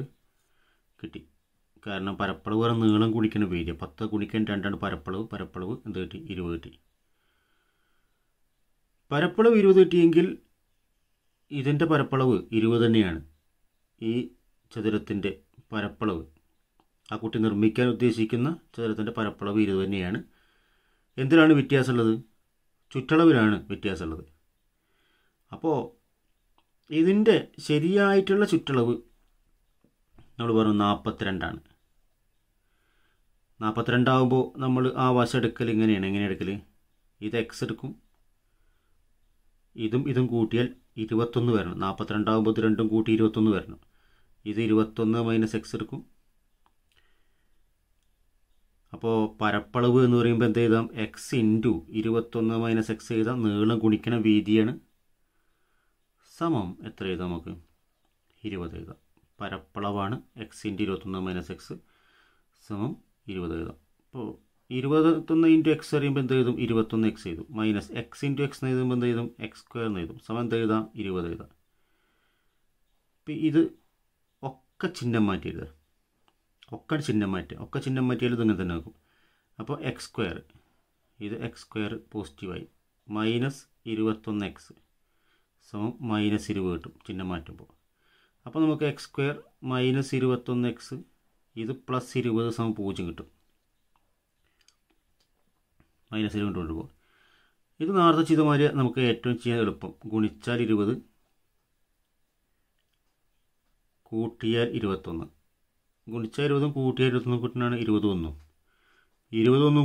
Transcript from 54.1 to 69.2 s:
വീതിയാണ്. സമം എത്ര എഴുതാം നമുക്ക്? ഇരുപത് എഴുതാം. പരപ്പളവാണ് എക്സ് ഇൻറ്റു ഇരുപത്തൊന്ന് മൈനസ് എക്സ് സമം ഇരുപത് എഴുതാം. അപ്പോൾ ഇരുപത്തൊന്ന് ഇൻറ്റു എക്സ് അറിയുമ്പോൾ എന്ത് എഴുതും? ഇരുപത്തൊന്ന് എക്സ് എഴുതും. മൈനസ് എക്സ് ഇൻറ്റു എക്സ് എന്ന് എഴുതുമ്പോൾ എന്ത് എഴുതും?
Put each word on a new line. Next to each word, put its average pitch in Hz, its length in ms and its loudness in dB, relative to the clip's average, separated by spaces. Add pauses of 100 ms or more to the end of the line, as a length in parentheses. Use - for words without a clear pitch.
വീതിയാണ്. 107 440 4 (1600)
സമം 143 300 -2 (220)
എത്ര - 240 -12
എഴുതാം 90 180 -4
നമുക്ക്? 87 240 -10 (880)
ഇരുപത് 87 360 -8
എഴുതാം. 82 200 -16 (420)
പരപ്പളവാണ് 101 760 -6 (280)
എക്സ് - 260 -16
ഇൻറ്റു 98 160 -6
ഇരുപത്തൊന്ന് 95 400 -6
മൈനസ് 90 280 -6
എക്സ് - 220 -16 (920)
സമം 107 240 -6 (400)
ഇരുപത് 87 260 -6
എഴുതാം. 85 200 -10 (300)
അപ്പോൾ 120 200 -12 (500)
ഇരുപത്തൊന്ന് 160 760 2
ഇൻറ്റു 156 180 4
എക്സ് 147 240 -4
അറിയുമ്പോൾ 139 260 0
എന്ത് 127 140 0
എഴുതും? 123 180 2 (100)
ഇരുപത്തൊന്ന് 110 460 0
എക്സ് - 180 -16
എഴുതും. 82 180 -10 (120)
മൈനസ് 107 300 -2 (120)
എക്സ് - 260 -12
ഇൻറ്റു 139 180 -2
എക്സ് 139 160 -10
എന്ന് 131 120 -2
എഴുതുമ്പോൾ 127 240 0
എന്ത് 120 120 0
എഴുതും? 120 180 -2 (180)